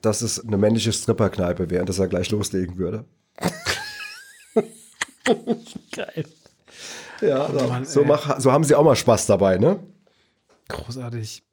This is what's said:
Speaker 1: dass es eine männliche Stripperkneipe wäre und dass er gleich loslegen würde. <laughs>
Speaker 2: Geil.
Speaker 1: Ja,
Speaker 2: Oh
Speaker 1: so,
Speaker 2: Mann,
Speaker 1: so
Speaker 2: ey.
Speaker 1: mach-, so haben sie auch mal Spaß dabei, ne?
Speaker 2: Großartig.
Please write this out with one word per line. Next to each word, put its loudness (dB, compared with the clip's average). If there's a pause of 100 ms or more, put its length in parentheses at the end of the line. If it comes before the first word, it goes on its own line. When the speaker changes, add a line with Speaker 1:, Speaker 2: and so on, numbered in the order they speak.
Speaker 1:
dass 0
es -4
eine -2
männliche 2
Stripperkneipe 0
wäre 0
und -4
dass -4
er 2
gleich -2
loslegen -4
würde. -6 (320)
<laughs> -10 (1400)
Speaker 2:
Geil. -8 (960)
Speaker 1:
Ja, 0
Speaker 2:
Oh -2
Speaker 1:
so, 0
Speaker 2:
Mann, -4
Speaker 1:
so 2
Speaker 2:
ey. 4
Speaker 1:
mach-, 2
so 4
haben 6
sie 4
auch 6
mal 6
Spaß 2
dabei, 4
ne? 4 (880)
Speaker 2:
Großartig. -10